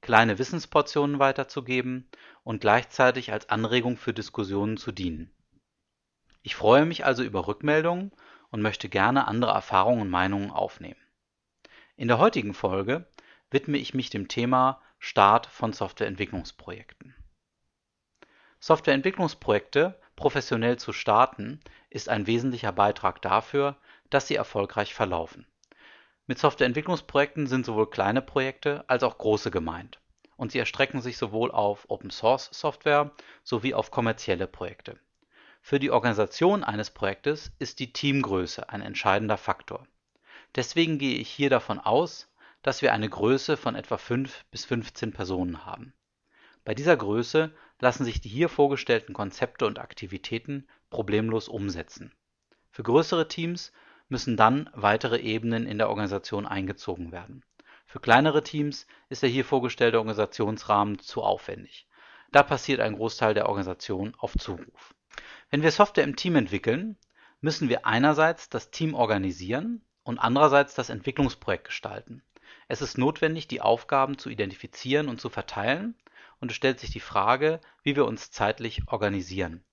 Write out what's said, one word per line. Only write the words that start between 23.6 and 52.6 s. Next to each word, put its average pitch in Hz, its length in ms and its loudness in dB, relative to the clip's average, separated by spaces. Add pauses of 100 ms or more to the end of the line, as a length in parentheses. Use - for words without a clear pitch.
dass 139 160 2
sie - 80 -4
erfolgreich - 600 -2
verlaufen. 87 520 -4 (800)
Mit 123 120 -6
Softwareentwicklungsprojekten 143 1080 0
sind 127 200 0
sowohl 110 240 2
kleine 107 320 0
Projekte 135 680 -4
als 127 160 2
auch - 140 -2
große 107 320 0
gemeint. 82 500 -6 (360)
Und 123 160 -8
sie 131 60 -2
erstrecken 135 420 0
sich 120 180 -8
sowohl 113 340 -2
auf 104 360 0
Open-Source-Software 143 1200 0 (320)
sowie 123 300 -2
auf - 160 -2
kommerzielle 107 560 0
Projekte. - 520 -14 (640)
Für - 160 0
die - 120 0
Organisation 123 760 2
eines 107 260 -4
Projektes 139 680 -4
ist - 200 -10
die 123 140 -8
Teamgröße 104 760 -2
ein 104 140 -10
entscheidender 101 540 0
Faktor. - 500 -6 (680)
Deswegen 160 440 0
gehe 127 200 -2
ich 120 120 -8
hier 139 200 0
davon 113 280 2
aus, 143 540 0 (300)
dass - 200 -2
wir 123 100 4
eine 107 160 0
Größe 131 480 2
von 110 200 -4
etwa 107 200 -6
fünf - 540 -6
bis - 140 -12
fünfzehn 113 480 -6
Personen 90 520 -4
haben. 123 280 -14 (720)
Bei 107 100 -4
dieser 151 220 4
Größe 120 580 0 (240)
lassen 127 260 2
sich 117 160 -4
die - 80 -14
hier 139 200 0
vorgestellten 131 680 0
Konzepte 107 520 -4
und 104 120 -4
Aktivitäten 113 880 -10 (240)
problemlos 110 580 0
umsetzen. 98 640 -8 (580)